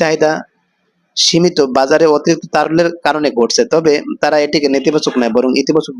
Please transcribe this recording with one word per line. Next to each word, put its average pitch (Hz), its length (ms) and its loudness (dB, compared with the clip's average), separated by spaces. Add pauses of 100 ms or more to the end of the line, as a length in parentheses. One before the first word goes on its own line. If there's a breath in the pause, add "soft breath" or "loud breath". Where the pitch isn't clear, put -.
চাহিদা 156 300 0 (840)
সীমিত, 170 400 0 (200)
বাজারে 151 280 4 (100)
অতিরিক্ত 156 300 -2 (100)
তারল্যের 160 340 0 (140)
কারণে 151 340 0
ঘটছে। 117 240 0 (120)
তবে 160 200 2 (260)
তারা 151 260 0
এটিকে 147 300 0
নেতিবাচক 147 420 -2
নয়, 117 180 0
বরং 127 160 2 (100)
ইতিবাচক 151 380 -2